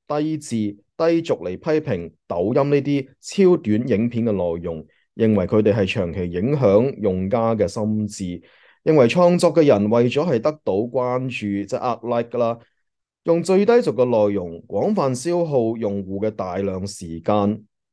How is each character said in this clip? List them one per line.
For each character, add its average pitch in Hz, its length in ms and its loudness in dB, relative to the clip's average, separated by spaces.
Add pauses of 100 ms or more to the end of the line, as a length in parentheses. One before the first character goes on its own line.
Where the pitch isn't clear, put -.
低 151 300 -4
智、 151 180 -8
低 165 680 -2
俗 139 120 -2
嚟 90 140 -6
批 92 100 -8
評 131 520 -4 (140)
抖 101 220 -2
音 139 220 0
呢 143 120 2
啲 143 260 -2 (140)
超 180 360 4
短 107 300 0
影 120 220 0
片 117 160 -2
嘅 113 60 0
內 87 320 -2
容， 82 220 -10 (300)
認 110 200 2
為 92 100 2
佢 107 160 2
哋 104 120 4
係 101 200 0
長 87 200 -2
期 - 60 -6 (120)
影 104 240 -2
響 123 440 2
用 95 300 -2
家 113 240 0
嘅 107 140 0
心 107 400 -4
智， 87 340 -10 (440)
認 160 100 4
為 127 120 8
創 175 300 4
作 170 160 2
嘅 156 120 6
人 104 240 4
為 120 200 2
咗 139 160 0
係 135 140 0
得 - 120 0 (120)
到 98 100 -2
關 123 540 -2
注， 101 400 -6
即 127 80 -6
係 - 20 -4
呃 120 220 -4 (180)
like 120 220 -4
啦， 117 180 -2 (680)
用 170 180 2
最 196 220 2
低 240 160 4
俗 180 100 -2
嘅 123 140 0
內 107 280 2
容 85 340 -8
廣 151 280 -2
泛 139 180 0
消 170 320 -2
耗 120 320 0
用 101 260 -4
戶 98 220 -6
嘅 110 60 -2
大 92 260 -6
量 98 300 -4
時 82 320 -12
間， 104 440 0 (300)